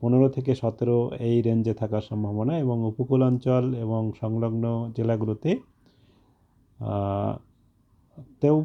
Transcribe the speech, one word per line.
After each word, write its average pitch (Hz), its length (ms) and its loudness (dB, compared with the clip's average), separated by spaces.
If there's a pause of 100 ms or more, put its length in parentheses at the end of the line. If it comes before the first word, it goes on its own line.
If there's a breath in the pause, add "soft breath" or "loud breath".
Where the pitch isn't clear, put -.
পনেরো 127 280 4
থেকে 135 260 -2
সতেরো 120 640 0
এই 117 240 2
রেঞ্জে 113 320 2
থাকার 107 260 -4
সম্ভাবনা, 107 580 -4
এবং 120 280 -2
উপকূল 127 360 0
অঞ্চল 127 520 2
এবং 110 460 -2
সংলগ্ন 113 760 -2
জেলাগুলোতে, 113 640 0 (1160 soft breath)
আহ, 101 600 -2 (1000)
তেও 151 240 4